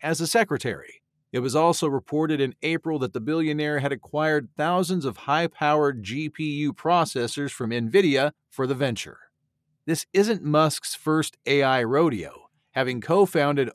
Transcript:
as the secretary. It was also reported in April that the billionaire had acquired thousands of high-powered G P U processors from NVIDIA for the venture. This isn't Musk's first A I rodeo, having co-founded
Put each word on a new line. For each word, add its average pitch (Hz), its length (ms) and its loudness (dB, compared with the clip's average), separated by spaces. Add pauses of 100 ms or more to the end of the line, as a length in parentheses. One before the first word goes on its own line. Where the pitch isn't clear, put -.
as 156 160 -2
the 165 80 -2
secretary. 147 760 -2 (300)
It 127 60 -2
was 123 180 -2
also 165 300 4
reported 147 520 0
in 131 220 -2
April 160 380 -2
that 127 120 -2
the 127 80 -6
billionaire 151 600 -2
had 139 120 -2
acquired 147 640 -2
thousands 175 480 0
of 127 140 -4
high-powered 151 840 0
G 131 280 -8
P 156 160 -8
U 147 260 -2
processors 143 800 0
from 113 200 -6
NVIDIA 135 600 2 (180)
for 135 160 -4
the 135 80 0
venture. 127 460 -4 (680)
This 160 280 -2
isn't 208 280 2
Musk's 151 540 0
first 156 400 -2 (100)
A 139 180 2
I 131 200 2
rodeo, 120 680 0 (220)
having 127 300 -2
co-founded 147 720 2